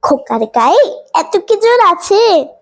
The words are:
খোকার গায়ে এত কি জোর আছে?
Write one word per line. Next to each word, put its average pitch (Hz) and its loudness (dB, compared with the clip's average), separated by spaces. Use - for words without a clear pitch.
খোকার 240 -4
গায়ে 247 0
এত - -2
কি 403 -2
জোর 466 2
আছে? 381 2